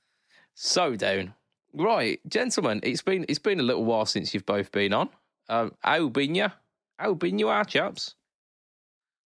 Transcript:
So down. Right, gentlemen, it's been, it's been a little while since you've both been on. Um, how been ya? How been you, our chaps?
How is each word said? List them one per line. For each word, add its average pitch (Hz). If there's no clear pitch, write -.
So 165
down. 98
Right, 156
gentlemen, 208
it's 127
been, 190
it's -
been 202
a 135
little 117
while 110
since -
you've 101
both 101
been 101
on. 147
Um, 113
how 151
been 139
ya? 196
How 196
been 175
you, 214
our 214
chaps? -